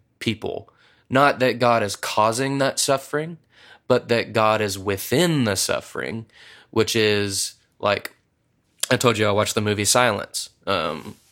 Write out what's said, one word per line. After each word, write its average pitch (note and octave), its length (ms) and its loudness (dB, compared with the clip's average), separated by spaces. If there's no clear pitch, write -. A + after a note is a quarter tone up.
people." - 540 -6
Not C#3 320 4
that A#2+ 180 0
God A#2+ 240 4
is G2+ 140 -4
causing A#2+ 640 0
that C3+ 200 -2
suffering, D3+ 600 -4
but B2 200 2
that A2+ 240 0
God G#2+ 280 4
is G2 180 -4
within B2 640 0
the G2+ 120 0
suffering, F#2 680 -6
which A2 240 0
is, G#2 600 0
like, - 340 -2
I B2+ 60 6
told A2+ 220 2
you G#2+ 80 2
I G#2 60 2
watched G2+ 240 0
the A2+ 40 0
movie G#2 240 0
Silence, - 680 0
um, D#2+ 480 -4